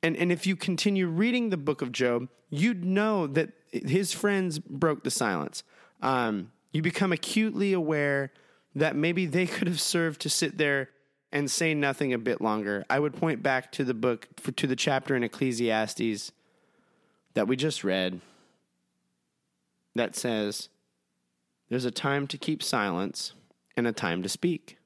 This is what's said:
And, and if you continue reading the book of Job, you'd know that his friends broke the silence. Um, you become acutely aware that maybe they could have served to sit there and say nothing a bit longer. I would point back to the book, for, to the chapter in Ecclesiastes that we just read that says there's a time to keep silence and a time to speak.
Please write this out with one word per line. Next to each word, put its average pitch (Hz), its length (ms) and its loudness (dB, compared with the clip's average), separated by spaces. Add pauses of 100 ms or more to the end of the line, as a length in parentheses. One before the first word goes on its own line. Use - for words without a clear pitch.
And, 165 140 0
and 175 160 2
if 180 160 0
you 190 80 2
continue 190 520 0
reading 226 420 0
the 185 80 0
book 143 240 -2
of 127 100 -4
Job, 123 380 0 (200)
you'd 180 360 0
know 196 420 2
that 143 240 0 (200)
his 170 420 0
friends 190 460 0
broke 147 440 0
the 127 80 -2
silence. 92 520 0 (380)
Um, 117 500 0 (200)
you 156 100 0
become 170 300 2
acutely 202 640 0
aware 147 580 0 (440)
that 147 200 2
maybe 170 300 2
they 170 220 2
could - 200 -2
have 170 140 0
served 165 400 0
to 156 80 -4
sit - 280 0
there 143 320 2 (420)
and 143 180 0
say 160 240 2
nothing 143 400 2
a 120 60 0
bit 117 200 0
longer. 104 480 0
I 135 120 2
would 147 160 0
point 151 260 0
back 131 320 0
to 143 100 -2
the 123 120 0
book, 113 320 0 (100)
for, - 140 -6
to - 160 -2
the 131 80 0
chapter 135 400 0
in 123 80 2
Ecclesiastes 113 1080 -2 (1000)
that 107 140 2
we 131 80 2
just 143 280 -2
read 92 380 0 (1700)
that 117 200 -2
says 107 540 -2 (1000)
there's 127 140 -2
a 123 80 0
time 139 360 0
to - 100 -8
keep - 240 -4
silence 98 720 -2 (420)
and 120 120 2
a 117 40 0
time 92 300 -2
to 95 80 -4
speak. - 560 -4